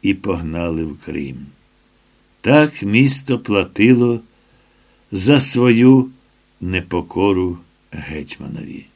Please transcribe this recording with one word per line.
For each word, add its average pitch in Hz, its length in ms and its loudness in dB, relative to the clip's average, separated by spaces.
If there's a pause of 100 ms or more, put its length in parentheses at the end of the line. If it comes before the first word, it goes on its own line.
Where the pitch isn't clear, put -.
і 98 120 0
погнали 82 680 -6
в 76 200 -10
Крим. 71 320 -10 (1040)
Так 151 420 2
місто 123 560 0
платило 117 800 2 (920)
за 104 280 2
свою 123 720 4 (500)
непокору 90 960 -2 (340)
гетьманові. - 920 -14 (120)